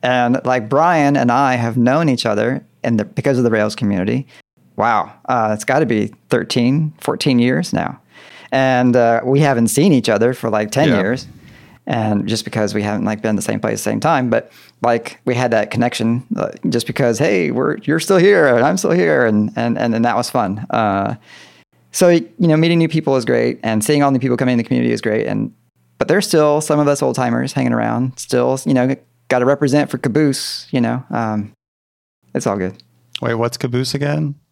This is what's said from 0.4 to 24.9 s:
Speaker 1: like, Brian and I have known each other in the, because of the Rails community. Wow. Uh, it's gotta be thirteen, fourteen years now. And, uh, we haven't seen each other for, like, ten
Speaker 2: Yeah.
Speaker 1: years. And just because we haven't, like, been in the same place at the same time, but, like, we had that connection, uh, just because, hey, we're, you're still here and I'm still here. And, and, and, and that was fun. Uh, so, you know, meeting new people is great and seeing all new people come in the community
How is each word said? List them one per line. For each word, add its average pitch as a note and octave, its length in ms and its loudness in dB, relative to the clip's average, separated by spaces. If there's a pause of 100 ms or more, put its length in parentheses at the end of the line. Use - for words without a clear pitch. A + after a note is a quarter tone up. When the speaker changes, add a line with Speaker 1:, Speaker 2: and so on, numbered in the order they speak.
Speaker 1:
like, B2+ 240 -2
Brian D3 480 2
and B2 160 2
I C3 220 2
have A#2 240 -2
known C3+ 300 2
each B2 180 0
other A2+ 380 -2 (200)
in A#2 140 0
the, G#2 60 0
because C3+ 340 -2
of B2+ 60 2
the A#2 60 4
Rails G#2+ 260 0
community. G#2 500 -2 (500)
Wow. G#2+ 360 0 (140)
Uh, A2+ 280 0
it's G#2+ 100 -8
gotta C#3+ 220 0
be G#2+ 260 -2 (180)
thirteen, C3 720 0
fourteen C#3+ 380 0
years C3 340 0
now. - 280 -6 (520)
And, B2+ 440 2
uh, A#2 280 4
we C3+ 160 2
haven't B2+ 280 2
seen D#3+ 240 2
each B2+ 160 2
other A2+ 260 2
for, A#2+ 160 -4
like, G#2+ 200 -2
ten D3 180 2
Speaker 2:
Yeah. A2+ 120 2
Speaker 1:
years. A2+ 260 -4 (600)
And G#2+ 420 -2
just G#2+ 160 -4
because G#2+ 300 -4
we G#2 80 -2
haven't, G#2 220 -4
like, G#2+ 180 -4
been A2+ 80 -2
in G#2+ 60 0
the F#2+ 60 -2
same A2 180 -4
place A2 200 -4
at - 40 -10
the G#2+ 60 -2
same A2 100 -4
time, C#3+ 300 0
but, A2+ 220 -2 (300)
like, A#2 420 -2
we B2+ 100 0
had B2 180 0
that G#2+ 180 0
connection, A#2+ 540 -2 (120)
uh, - 140 -4 (180)
just A#2 180 -2
because, A#2+ 320 0
hey, D#3+ 320 0
we're, C#3 340 -2
you're D#3 160 0
still F#3 180 2
here E3+ 360 6
and A#2 100 4
I'm E3+ 120 2
still F#3 160 0
here. D#3+ 340 2
And, G#2+ 300 2
and, A#2 220 -2
and, A#2 160 0
and A2+ 100 0
that A#2 120 0
was A#2 140 -2
fun. G#2+ 280 -2 (120)
Uh, G#2 440 0 (800)
so, F3+ 160 4
you E3+ 160 4 (140)
know, D#3+ 180 2
meeting E3 220 2
new E3 100 2
people D3+ 280 0
is B2 80 -2
great A#2+ 400 0
and A2 180 -2
seeing D3 220 2
all C#3 80 2
new C3 80 0
people B2 160 0
come B2+ 120 0
in B2+ 100 0
the A#2 40 -2
community A#2+ 300 0